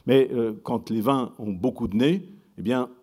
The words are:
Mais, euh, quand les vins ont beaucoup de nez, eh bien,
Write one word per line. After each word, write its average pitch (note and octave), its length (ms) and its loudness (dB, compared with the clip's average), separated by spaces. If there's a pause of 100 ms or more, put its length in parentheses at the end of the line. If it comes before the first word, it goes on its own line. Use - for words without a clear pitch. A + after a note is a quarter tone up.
Mais, C3 260 6
euh, A2+ 200 0 (100)
quand A#2 280 -6
les A2+ 100 0
vins B2+ 400 0
ont G#2+ 120 -6
beaucoup G#2 360 -4
de F#2+ 80 -4
nez, D#3+ 320 2 (280)
eh - 60 -12
bien, B2+ 260 -2 (140)